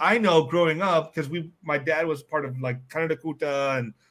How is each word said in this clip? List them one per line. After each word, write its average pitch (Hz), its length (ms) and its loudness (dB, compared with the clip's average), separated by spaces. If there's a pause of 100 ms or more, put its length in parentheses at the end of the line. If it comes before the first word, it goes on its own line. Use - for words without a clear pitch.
I 196 160 4
know 175 260 6
growing 160 380 2
up, 165 340 0
'cause 143 140 -4
we, 170 220 -6 (120)
my 151 140 -2
dad 156 300 0
was 147 160 -4
part 147 220 -4
of, 127 140 -8
like, 127 300 -6
Kannada 160 280 -4
Kutta 139 640 -2
and 113 140 -6 (180)